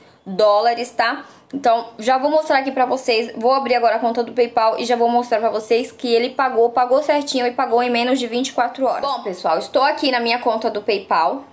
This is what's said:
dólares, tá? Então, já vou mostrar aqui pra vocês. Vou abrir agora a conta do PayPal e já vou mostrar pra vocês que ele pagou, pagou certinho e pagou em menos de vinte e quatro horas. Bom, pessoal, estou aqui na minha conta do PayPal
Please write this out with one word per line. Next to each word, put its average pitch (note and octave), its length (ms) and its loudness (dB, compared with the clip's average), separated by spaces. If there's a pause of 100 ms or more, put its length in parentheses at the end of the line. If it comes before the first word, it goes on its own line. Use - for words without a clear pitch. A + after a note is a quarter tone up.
(300)
dólares, G#3+ 640 2
tá? B3+ 340 -2 (280)
Então, A#3+ 340 0 (100)
já B3 200 2
vou C#4 120 0
mostrar D#4 300 2
aqui C4+ 100 -4
pra C4 160 0
vocês. A#3+ 520 -2
Vou A#3 160 2
abrir B3 220 0
agora A#3 200 2
a A3 40 -2
conta A#3 220 -2
do A#3 120 -6
PayPal A#3 440 2
e B3 60 -6
já A#3 140 0
vou A#3 100 4
mostrar A#3+ 320 0
pra A3+ 100 0
vocês A3+ 400 -2
que A#3+ 240 -4
ele A#3+ 180 2
pagou, A#3+ 380 2
pagou B3 320 2
certinho C#4+ 460 0
e A#3+ 40 -2
pagou A#3+ 300 0
em B3 80 0
menos A#3+ 300 0
de A#3+ 80 -4
vinte A#3+ 220 -4
e - 20 -14
quatro B3 340 -2
horas. A#3 240 -2
Bom, A#3+ 140 -6
pessoal, F3+ 340 -2
estou - 240 0
aqui D4 300 0
na B3 80 0
minha A#3 200 -2
conta A3+ 300 -2
do G#3+ 120 -6
PayPal G3 720 -2